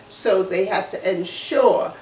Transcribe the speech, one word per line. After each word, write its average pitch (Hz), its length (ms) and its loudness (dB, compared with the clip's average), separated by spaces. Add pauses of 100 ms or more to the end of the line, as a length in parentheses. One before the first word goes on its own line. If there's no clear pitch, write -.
so 190 340 2
they 185 240 0
had 196 240 -2
to 180 280 -2
ensure - 840 0